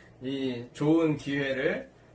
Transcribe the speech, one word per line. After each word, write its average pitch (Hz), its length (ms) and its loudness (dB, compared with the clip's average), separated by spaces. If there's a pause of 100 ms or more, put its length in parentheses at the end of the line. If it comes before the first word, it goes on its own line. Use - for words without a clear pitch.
(200)
이 127 520 -4
좋은 156 440 4
기회를 139 720 -2 (260)